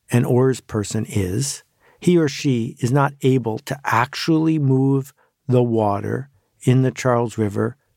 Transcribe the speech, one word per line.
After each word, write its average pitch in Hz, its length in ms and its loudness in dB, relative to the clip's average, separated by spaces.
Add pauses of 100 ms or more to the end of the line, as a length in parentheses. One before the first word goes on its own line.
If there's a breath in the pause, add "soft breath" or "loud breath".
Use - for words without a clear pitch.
(100)
an 120 140 2
oars 127 380 0
person 110 440 -6
is, 104 580 -4 (360 soft breath)
he 175 160 2
or 160 120 4
she 131 520 -4
is 120 120 0
not 139 280 0
able 123 400 0
to - 240 -10
actually 160 720 0
move 135 540 0 (340)
the 123 160 4
water 110 680 -2 (320)
in 131 180 4
the 131 100 2
Charles 120 460 -2
River 110 400 -2 (200)